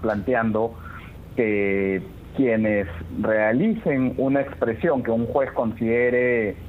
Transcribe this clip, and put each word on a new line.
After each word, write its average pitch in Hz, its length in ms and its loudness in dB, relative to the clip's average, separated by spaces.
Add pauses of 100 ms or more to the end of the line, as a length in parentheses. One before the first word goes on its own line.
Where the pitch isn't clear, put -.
planteando 113 760 0 (600)
que 98 680 2 (320)
quienes 110 520 2 (320)
realicen 127 1000 2
una 135 240 2
expresión 127 600 0
que 117 80 -4
un 113 160 2
juez 123 280 0
considere, 117 1000 2 (140)